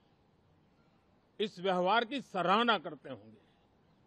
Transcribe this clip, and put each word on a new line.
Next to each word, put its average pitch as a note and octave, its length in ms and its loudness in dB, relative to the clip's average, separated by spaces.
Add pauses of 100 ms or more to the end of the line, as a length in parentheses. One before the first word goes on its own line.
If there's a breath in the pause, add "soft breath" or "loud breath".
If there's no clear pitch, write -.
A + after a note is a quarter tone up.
(1400)
इस G#3+ 180 -6
व्यवहार F#3 460 2
की A#3+ 160 -6
सराहना G3 580 2
करते D3+ 300 -12
होंगे। A2 340 -16 (640)